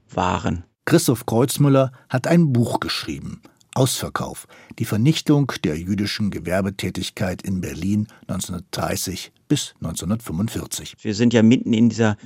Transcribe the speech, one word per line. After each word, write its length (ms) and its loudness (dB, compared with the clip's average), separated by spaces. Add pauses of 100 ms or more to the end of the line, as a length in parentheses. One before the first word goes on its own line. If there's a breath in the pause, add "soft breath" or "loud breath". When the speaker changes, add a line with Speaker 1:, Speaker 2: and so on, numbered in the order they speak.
(140)
Speaker 1:
waren. 520 -2 (180)
Speaker 2:
Christoph 420 2
Kreuzmüller 680 4 (160 soft breath)
hat 180 -2
ein 240 4
Buch 300 2
geschrieben. 580 -8 (340 soft breath)
Ausverkauf. 760 -2 (300 loud breath)
Die 40 -4
Vernichtung 680 2 (100)
der 160 -2
jüdischen 500 -2
Gewerbetätigkeit 1120 -4
in 200 -4
Berlin 460 -2 (200 soft breath)
neunzehnhundertdreißig 1040 -6 (160)
bis 320 -2
neunzehnhundertfünfundvierzig. 1200 -6
Speaker 1:
Wir 140 -4
sind 180 4
ja 80 6
mitten 300 6
in 160 4
dieser 380 2